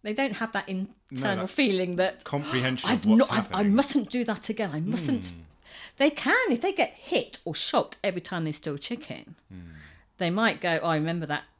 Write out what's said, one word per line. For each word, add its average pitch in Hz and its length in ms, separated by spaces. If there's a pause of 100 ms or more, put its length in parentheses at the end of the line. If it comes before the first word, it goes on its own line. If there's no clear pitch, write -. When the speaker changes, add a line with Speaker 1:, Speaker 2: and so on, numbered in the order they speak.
Speaker 1:
they 214 120
don't 262 200
have 226 200
that - 160
Speaker 2:
No, 190 180 (240)
Speaker 1:
internal 180 360
Speaker 2:
that - 60
Speaker 1:
feeling 185 440
that, - 260
Speaker 2:
comprehension 131 680
Speaker 1:
<gasps> - 20
"I've 247 80
Speaker 2:
of - 60
what's 220 140
Speaker 1:
not, - 120
I've, 214 220
I 185 40
Speaker 2:
happening. 202 180
Speaker 1:
mustn't 277 340
do 247 160
that 220 240
again. 214 220
I 156 80
mustn't." 175 480
Speaker 2:
Hmm. 85 140 (560)
Speaker 1:
They 277 120
can, 381 420
if 233 100
they 381 100
get 349 200
hit - 540
or - 80
shocked - 500
every 180 180
time 170 240
they 151 80
steal 147 240
chicken, - 580 (160)
Speaker 2:
Hmm. 87 200 (460)
Speaker 1:
they 175 120
might 214 320
go, 165 200
"Oh, 170 60
I 160 80
remember 165 300
that 147 180 (160)